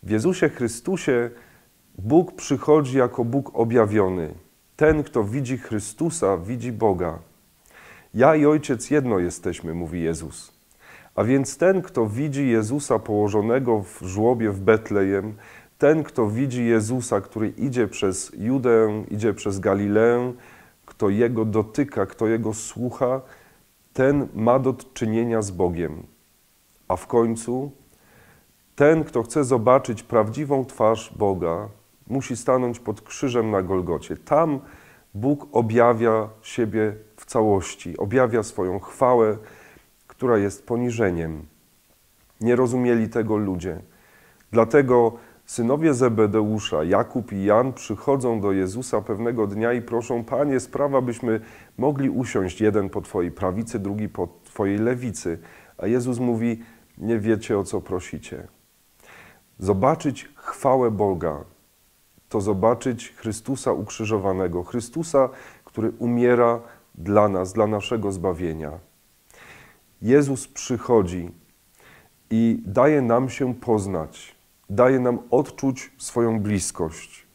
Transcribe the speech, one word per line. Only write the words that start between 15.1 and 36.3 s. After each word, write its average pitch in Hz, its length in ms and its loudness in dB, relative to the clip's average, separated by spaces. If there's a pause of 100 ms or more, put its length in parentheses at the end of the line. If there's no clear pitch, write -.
ten, 151 240 4
kto 113 260 0
widzi 123 380 -2
Jezusa, 117 540 0
który 107 280 -6
idzie 120 400 -2
przez - 500 -4
Judeę, 113 720 2
idzie 107 240 0
przez 98 260 -6
Galileę, 107 720 2 (540)
kto - 220 -2
Jego 110 360 2
dotyka, 110 640 -2
kto - 200 -4
Jego 110 280 -2
słucha, 123 640 -4 (720)
ten 139 420 2
ma 120 240 4
do 131 160 0
czynienia 113 680 -2
z 98 80 -6
Bogiem. 85 560 -2 (840)
A 92 80 0
w - 100 -12
końcu 120 640 0 (1080)
ten, 151 280 6
kto 123 180 -2
chce 143 220 0
zobaczyć 123 580 2
prawdziwą 127 640 0
twarz 110 520 0
Boga, 95 520 -2 (380)
musi 127 300 -6
stanąć 127 420 0
pod 107 220 -8
krzyżem 120 500 -2
na 98 120 2
Golgocie. 87 540 -4
Tam 151 440 0 (540)
Bóg 139 380 -2
objawia 113 760 2 (140)